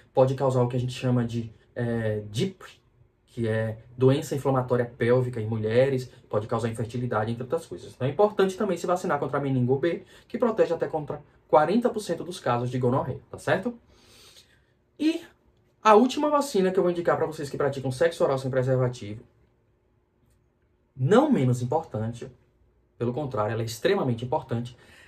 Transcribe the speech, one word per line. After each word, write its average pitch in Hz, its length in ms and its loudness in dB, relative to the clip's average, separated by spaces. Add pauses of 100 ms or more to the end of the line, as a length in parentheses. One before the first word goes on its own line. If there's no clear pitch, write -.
(140)
Pode 131 200 6
causar 127 280 2
o 120 60 2
que 131 80 -4
a 123 40 0
gente 123 120 -4
chama 123 320 0
de, 113 280 -6 (220)
é, 113 560 -2
dipre, 180 500 -6 (460)
que 117 200 -6
é 110 320 -2 (180)
doença 135 380 4
inflamatória 127 500 2
pélvica 123 560 0
em 107 60 -4
mulheres, 117 640 0 (180)
pode 107 200 -2
causar 120 200 -2
infertilidade, 120 600 -4
entre 117 140 -6
outras 165 200 -4
coisas. - 300 -14
Então 127 140 -2
é - 20 0
importante 196 460 2
também 190 200 -2
se 180 120 -6
vacinar 175 320 0
contra 143 180 -2
a - 20 0
meningo 131 360 2
B, 170 260 -2 (240)
que - 100 -10
protege 214 380 -2
até 156 140 -4
contra 147 340 -8 (240)
quarenta 175 420 4
por 220 120 -2
cento 180 240 -6
dos 180 160 -12
casos 123 300 -2
de 127 80 -4
gonorreia, 127 420 -2 (100)
tá 98 80 -14
certo? 190 340 -2 (1300)
E 330 240 0 (580)
a 214 140 8
última 254 340 4
vacina 185 440 2
que 190 60 2
eu 180 40 4
vou 175 80 2
indicar 170 260 0
pra 160 80 0
vocês 151 240 -8
que 143 80 -8
praticam 135 360 -2
sexo 170 320 2
oral 139 120 2
sem 131 140 -4
preservativo, 123 720 0 (1700)
não 214 340 4
menos 123 320 2
importante, 120 640 -6 (720)
pelo 120 140 -2
contrário, 117 400 -4
ela 113 100 -4
é - 20 -4
extremamente 131 600 -4
importante, 123 520 -6 (320)